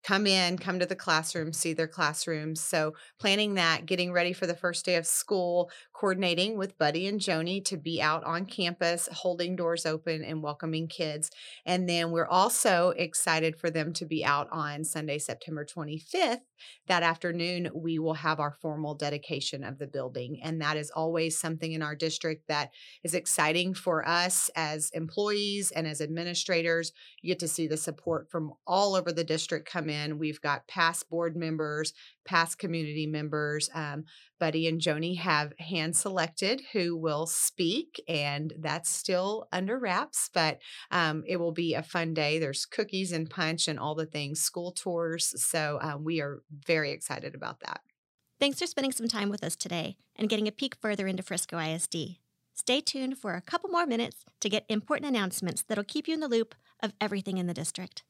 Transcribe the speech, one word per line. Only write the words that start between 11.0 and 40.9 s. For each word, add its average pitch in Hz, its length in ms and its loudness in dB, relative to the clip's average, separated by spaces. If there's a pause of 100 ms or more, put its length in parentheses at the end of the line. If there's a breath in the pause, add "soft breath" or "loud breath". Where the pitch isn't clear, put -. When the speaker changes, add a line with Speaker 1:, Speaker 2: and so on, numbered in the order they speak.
Speaker 1:
And 180 240 2
then 170 220 2
we're 165 160 2
also 185 680 6
excited 160 600 2
for 170 120 0
them 160 240 0
to 165 120 -4
be 156 180 -2
out 143 260 4
on 147 360 -4
Sunday, 151 320 -2
September 151 480 -6
twenty-fifth. 160 760 -2 (480 loud breath)
That 175 160 6
afternoon, 175 720 0
we 160 240 -2
will 160 140 2
have 156 260 0
our 147 120 0
formal 151 440 -4
dedication 143 680 -4
of 135 140 -8
the 143 100 -6
building. 127 540 -6
And 160 200 -4
that 151 160 0
is 151 120 -4
always 160 480 0
something 160 360 -2
in 160 80 -4
our 151 140 -4
district 160 520 -2
that 147 240 0 (320 loud breath)
is 160 100 -4
exciting 170 600 4
for 170 340 0
us 175 480 2
as 151 360 -2
employees 202 800 0
and 160 140 -2
as 151 140 -4
administrators. 165 920 0 (280 loud breath)
You 170 100 -2
get 175 80 2
to 170 80 -2
see 160 200 0
the 156 100 0
support 156 540 -2
from 156 220 -4 (120)
all 196 300 6
over 175 160 2
the 165 140 0
district 156 420 0
come 156 220 -2
in. 147 80 -2
And 151 220 -4
we've 151 220 -4
got 143 260 0
past 170 420 2
board 165 260 0
members, 156 580 -2 (320 loud breath)
past 165 340 2
community 156 480 -2
members. 151 640 -2
Um, 151 320 -4 (340 loud breath)
Buddy 160 280 2
and 160 120 2
Joni 165 380 0
have 151 400 2
hand 165 380 -2
selected 190 680 0 (120)
who 175 220 0
will 160 300 0
speak, - 840 0
and 147 520 -2
that's 160 300 -2
still 196 600 -2
under 190 280 0
wraps, 226 540 -2
but, 160 260 2 (320 loud breath)